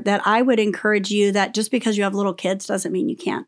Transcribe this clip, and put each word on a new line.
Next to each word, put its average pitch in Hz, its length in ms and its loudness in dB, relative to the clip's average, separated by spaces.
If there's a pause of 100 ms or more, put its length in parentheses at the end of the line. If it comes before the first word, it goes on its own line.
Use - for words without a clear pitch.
that 202 200 2
I 220 160 4
would 247 180 4
encourage 208 520 0
you 202 220 4
that 196 200 0
just 214 160 -2
because 226 280 0
you 202 60 0
have 196 120 -2
little 202 180 0
kids 190 320 -4
doesn't 190 280 -4
mean 185 160 -2
you - 80 -6
can't - 300 -6